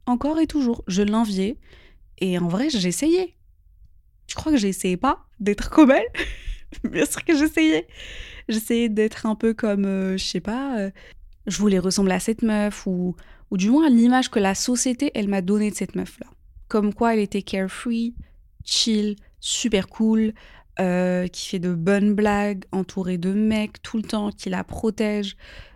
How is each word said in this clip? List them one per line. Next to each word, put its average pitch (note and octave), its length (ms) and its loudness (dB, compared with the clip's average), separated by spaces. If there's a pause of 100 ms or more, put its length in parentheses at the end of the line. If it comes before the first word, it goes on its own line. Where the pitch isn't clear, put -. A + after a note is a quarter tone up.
encore C#4 340 0
et D#4+ 80 2
toujours, B3+ 400 0
je F#3+ 140 0
l'enviais. G#3 580 0 (600)
Et F3+ 200 0
en F3 80 0
vrai, G#3 220 0
j'essayais. D4+ 680 0 (920)
Tu - 80 -12
crois - 180 0
que C#4+ 40 4
j'essayais F#3+ 400 0
pas C#4 300 -2 (120)
d'être G#3 300 -2
comme D4 220 8
elle ? A4 160 4 (400)
<laughs> - 420 -8
Bien - 160 0
sûr - 200 -6
que E4+ 120 4
j'essayais. D#4 500 2 (600)
J'essayais A#3 420 0
d'être G#3+ 360 -2
un A3 100 0
peu A3+ 180 0
comme, G3+ 320 0
euh, F#3+ 320 -2
je F#3+ 60 -4
sais - 160 -4
pas, A#3+ 400 -4
euh, G3 120 -4 (540)
je F#3+ 120 -4
voulais G3 220 4
ressembler F#3 340 2
à F#3 60 0
cette A3 220 -2
meuf, G#3 460 0
ou, F3+ 280 -2 (360)
ou G3+ 60 -2
du F#3 120 2
moins D4+ 180 6
à - 20 6
l'image B3 420 6
que - 80 0
la G3 160 2
société, B3 580 0
elle G#3 140 -2
m'a G3 140 0
donnée G#3 280 0
de G3+ 60 -6
cette - 200 -6
meuf-là. - 320 -8 (420)
Comme G#3 240 0
quoi, A#3 200 2
elle A3 60 2
était G3+ 240 -2
carefree, A3+ 720 -4 (480)
chill, G#3 540 0 (220)
super - 500 -2
cool, A3 440 2 (460)
euh, F3+ 480 0
qui - 220 -10
fait F#3+ 100 -4
de F3+ 140 -2
bonnes G3 420 2
blagues, G#3 560 0
entourée F#3 460 -4
de F3 140 -2
mecs G#3+ 500 0
tout - 160 -8
le G#3+ 60 -2
temps, G#3 280 -4
qui - 180 -10
la F#3 140 -4
protège, G#3 760 -4 (380)